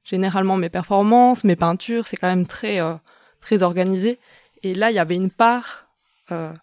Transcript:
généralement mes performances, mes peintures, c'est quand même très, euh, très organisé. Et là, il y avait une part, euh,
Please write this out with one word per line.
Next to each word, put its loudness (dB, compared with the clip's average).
généralement 0
mes -2
performances, 2
mes 4
peintures, -2
c'est -12
quand -2
même 0
très, -6
euh, -4
très 0
organisé. 0
Et -4
là, 0
il 0
y -2
avait 0
une -2
part, 0
euh, -8